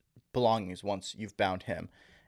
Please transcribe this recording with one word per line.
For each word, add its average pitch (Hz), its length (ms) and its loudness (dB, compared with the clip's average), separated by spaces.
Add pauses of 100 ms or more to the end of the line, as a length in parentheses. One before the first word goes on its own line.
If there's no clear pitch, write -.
(320)
belongings 110 500 2
once 101 340 -4
you've 104 200 -10
bound 92 280 2
him. 85 240 -6 (400)